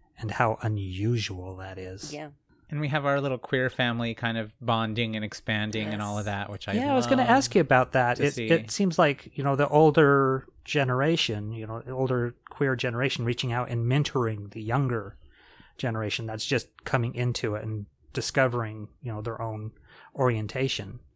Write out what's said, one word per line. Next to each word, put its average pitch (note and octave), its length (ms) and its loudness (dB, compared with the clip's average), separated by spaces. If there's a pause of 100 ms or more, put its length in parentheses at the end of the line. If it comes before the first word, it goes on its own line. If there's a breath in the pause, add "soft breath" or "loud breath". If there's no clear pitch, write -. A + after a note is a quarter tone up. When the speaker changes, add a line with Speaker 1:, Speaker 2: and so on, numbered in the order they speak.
(160)
Speaker 1:
and A2 160 -6
how A2+ 300 2
unusual G2 920 -4
that F#2+ 200 -12
is. F#2+ 380 -12
Speaker 2:
Yeah. D3 160 -12 (400)
Speaker 3:
And D3 100 -4
we D3+ 80 -2
have C#3+ 160 -2
our C#3 160 2
little C3+ 180 -2
queer C3 300 0
family A#2 460 -2
kind A2+ 240 -2
of G#2+ 220 -6
bonding A2+ 560 0
and G#2+ 80 -4
expanding G#2+ 640 -4
and G#2 120 -4
all G#2 180 -2
of G2+ 80 -4
Speaker 2:
Yes. G#2 80 0
Speaker 3:
that, G2+ 160 -4
which G2+ 180 -10
I G2 60 -2
Speaker 1:
Yeah, C4+ 180 0
I - 20 4
was A#3+ 120 2
gonna B3+ 160 4
Speaker 3:
love A3+ 80 4
Speaker 1:
ask C4 260 4
you F#3+ 40 8
about C3 320 4
that. B2 260 2
Speaker 3:
to C#3 80 0
Speaker 1:
It, C#3+ 80 0
Speaker 3:
see. A#2 140 -4
Speaker 1:
it A2 220 4
seems F#3+ 280 0
like, D3 380 2
you C3+ 60 -4
know, C#3 140 2
the C#3+ 120 4
older C#3 760 6 (180)
generation, C3 880 0
you A2 140 -10
know, A2+ 140 -10
the B2 120 -12
older B2+ 440 0 (120)
queer C3+ 280 0
generation B2 480 -2
reaching A#2+ 280 -2
out B2 180 -2
and A#2 160 0
mentoring A2+ 680 0
the A2+ 100 -12
younger A#2 540 -2 (600 soft breath)
generation A2+ 480 -4
that's A2 200 -6
just - 220 0 (160)
coming B2 300 -2
into A#2+ 420 -2
it G#2+ 80 -8
and G#2+ 220 -6 (260)
discovering, A2+ 760 -2 (140)
you A#2+ 100 -8
know, G#2+ 80 -6
their A2+ 220 -8
own A2 300 -8 (420 loud breath)
orientation. A#2+ 840 -2 (180)